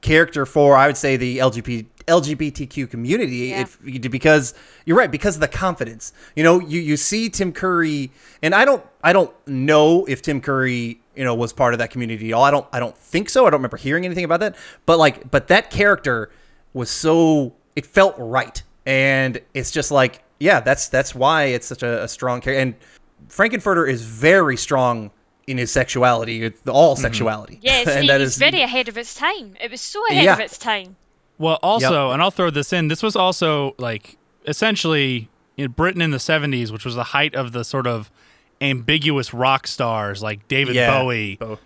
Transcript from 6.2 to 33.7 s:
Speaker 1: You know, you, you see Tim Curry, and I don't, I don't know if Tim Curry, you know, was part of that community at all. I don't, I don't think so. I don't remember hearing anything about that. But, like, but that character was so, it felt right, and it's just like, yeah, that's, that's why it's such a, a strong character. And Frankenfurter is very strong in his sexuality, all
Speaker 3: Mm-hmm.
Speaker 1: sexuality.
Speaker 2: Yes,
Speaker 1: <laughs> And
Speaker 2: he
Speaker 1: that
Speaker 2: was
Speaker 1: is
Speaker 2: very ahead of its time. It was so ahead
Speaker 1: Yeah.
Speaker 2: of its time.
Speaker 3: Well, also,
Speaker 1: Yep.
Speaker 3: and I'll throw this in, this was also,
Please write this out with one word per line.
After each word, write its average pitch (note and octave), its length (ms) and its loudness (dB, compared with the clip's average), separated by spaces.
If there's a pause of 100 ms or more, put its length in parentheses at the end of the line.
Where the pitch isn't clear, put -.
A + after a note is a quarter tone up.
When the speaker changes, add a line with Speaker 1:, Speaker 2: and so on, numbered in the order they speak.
Speaker 1:
You D3+ 80 0
know, E3+ 160 6
you, E3+ 220 -6
you D3+ 160 0
see A3 320 -4
Tim F#3 220 -4
Curry, D#3+ 600 -2 (300)
and E3 140 0
I A#3 100 6
don't, C4+ 180 2 (200)
I E3+ 100 4
don't F#3 180 4 (160)
know D3+ 580 4
if C3+ 180 -6
Tim C#3 180 -4
Curry, B2 580 -2 (160)
you C3+ 80 -8
know, A#2+ 120 0
was A#2 180 -4
part B2 220 0
of A#2 40 -8
that A2+ 120 -4
community A2+ 400 -8
at - 20 -2
all. A#2+ 100 4
I C#3 80 6
don't, C#3+ 220 0
I B2+ 60 -4
don't A#2+ 180 -8
think G3 320 -6
so. B3+ 160 4
I F3 60 6
don't D3 80 2
remember B2 180 -6
hearing E3 280 -4
anything F3+ 180 -4
about E3+ 160 0
that. G#3 160 -4 (320)
But, E3 100 4
like, D3 320 2
but - 200 0
that G3 200 2
character D3 640 0 (420)
was B2 160 -6
so, D#3 640 2 (220)
it C#3+ 100 -6
felt G3 320 2
right, A#2+ 440 -6 (260)
and C3+ 520 2 (140)
it's C3 160 -6
just C#3+ 220 -4
like, C3 320 2 (160)
yeah, D#3 220 4
that's, B2+ 260 0
that's C3+ 260 -2
why C#3+ 300 2
it's B2 240 -4
such - 160 -10
a, A#2 200 -4
a B2 40 -8
strong B2 340 -6
character. C3+ 180 -2
And C3 160 -2 (540)
Frankenfurter G3 580 0
is B2 140 -4
very C3 560 2
strong A#2+ 540 -2 (400)
in B2+ 60 -4
his B2 140 -4
sexuality, A#2 800 0 (160)
all C#3 280 6
Speaker 3:
Mm-hmm. C3+ 60 -6
Speaker 1:
sexuality. A2 600 -4
Speaker 2:
Yes, B3 260 2
Speaker 1:
<laughs> - 0 -
And C#3 160 2
Speaker 2:
he C#3 40 2
Speaker 1:
that C#3 120 6
Speaker 2:
was C3+ 120 0
Speaker 1:
is B2 60 -6
Speaker 2:
very D#4 240 2
ahead B3 260 -2
of A3 100 -12
its A#3+ 160 -12
time. C#4+ 480 -6
It A#3+ 80 -8
was B3+ 120 -14
so - 280 -10
ahead D#4+ 140 2
Speaker 1:
Yeah. G3 100 6
Speaker 2:
of - 60 0
its - 180 -10
time. G3 380 -6 (420)
Speaker 3:
Well, D#3+ 240 0
also, F3 460 2
Speaker 1:
Yep. B2+ 60 0
Speaker 3:
and D3 80 0
I'll F#3+ 100 2
throw F3+ 180 0
this C#3+ 240 -4
in, E3+ 140 0
this D#3+ 160 -4
was G#3+ 120 -2
also, D#3 600 0